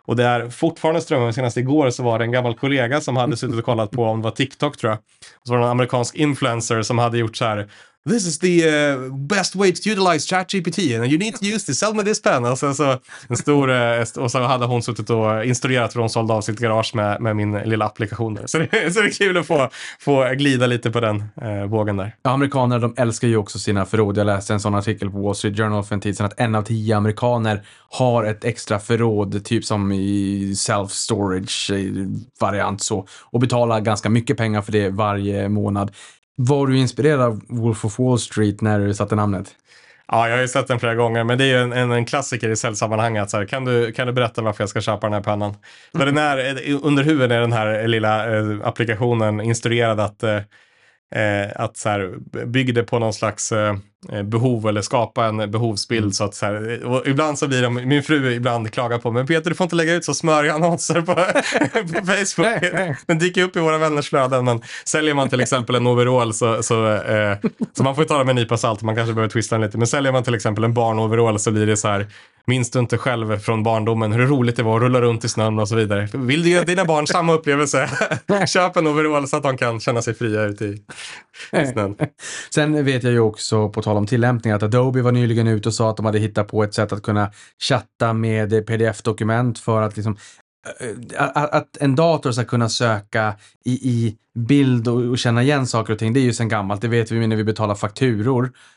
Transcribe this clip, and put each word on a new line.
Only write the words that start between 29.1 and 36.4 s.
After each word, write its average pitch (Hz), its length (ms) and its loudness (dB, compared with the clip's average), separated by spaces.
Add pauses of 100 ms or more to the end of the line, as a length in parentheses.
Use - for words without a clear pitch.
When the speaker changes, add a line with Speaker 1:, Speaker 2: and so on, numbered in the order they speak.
Speaker 2:
typ 110 200 -2
som 101 260 0
i 98 640 -2
self-storage, 101 1160 -4
eh, 98 360 -2 (320)
variant 98 420 -2
så, 101 260 -4 (240)
och 120 80 0
betalar 120 400 2
ganska 104 300 0
mycket 117 280 2
pengar 107 240 0
för 101 100 -8
det 104 180 2
varje 101 600 -2
månad. 104 420 0 (440)
Var 139 320 2